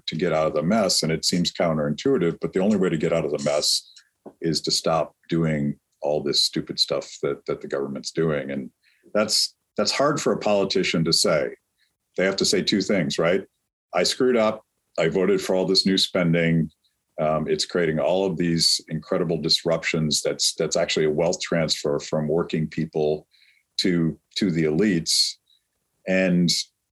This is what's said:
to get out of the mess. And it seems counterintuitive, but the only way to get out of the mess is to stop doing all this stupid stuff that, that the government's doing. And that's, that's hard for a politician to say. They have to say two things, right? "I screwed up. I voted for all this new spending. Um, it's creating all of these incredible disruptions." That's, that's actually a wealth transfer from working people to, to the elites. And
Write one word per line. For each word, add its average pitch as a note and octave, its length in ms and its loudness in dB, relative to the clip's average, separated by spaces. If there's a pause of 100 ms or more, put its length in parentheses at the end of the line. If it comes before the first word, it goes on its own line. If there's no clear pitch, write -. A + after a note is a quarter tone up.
to - 80 -8
get D#2 180 0
out D#2 140 2
of D#2 80 -2
the D2+ 80 0
mess. F#2+ 400 2
And D#2+ 80 0
it D#2 120 -2
seems F2 300 0
counterintuitive, E2 880 0
but - 120 -6
the F#2 80 2
only G#2 160 2
way F#2 120 2
to E2 80 0
get D#2+ 160 0
out D#2+ 120 0
of C#2+ 60 -4
the C#2+ 120 -4
mess - 500 -2 (480)
is D#2 200 -2
to - 100 -4
stop D#2+ 440 0 (140)
doing D#2 480 0 (240)
all D2 220 -2
this C#2+ 180 0
stupid - 380 -4
stuff - 300 -2 (120)
that, C#2+ 240 -4
that D2 160 -6
the D2+ 60 -12
government's C#2 440 -6
doing. D2 400 -2
And C2+ 200 -8 (420)
that's, - 420 0 (200)
that's G#2 160 0
hard D3 280 0
for A2+ 140 0
a G2 60 -2
politician F#2+ 640 2
to D#2+ 100 2
say. D2+ 360 2 (640)
They F#2 100 0
have F#2+ 120 0
to - 80 0
say F#2+ 160 2
two F#2+ 200 0
things, F#2 380 -2
right? F2 240 2 (500)
"I F2+ 100 2
screwed B2+ 320 2
up. G#2+ 280 2 (340)
I E2 120 2
voted F#2 320 2
for F#2+ 140 0
all F#2 100 2
this F#2 200 2
new F#2+ 120 4
spending. E2 720 2 (480)
Um, D#2 280 0
it's D#2 180 -2
creating D#2+ 340 0
all F2+ 260 2
of F2 120 -2
these E2+ 420 2 (100)
incredible E2 520 -2
disruptions." D#2+ 800 0
That's, - 340 -2
that's D#2+ 200 -2
actually E2+ 300 2
a D#2 60 2
wealth E2 300 0
transfer D#2 580 -2
from D#2 280 -4
working E2 400 0
people D#2 600 -2 (520)
to, E2+ 400 0 (160)
to G2 160 0
the D#2+ 140 0
elites. E2 720 0 (720)
And F2+ 420 2 (420)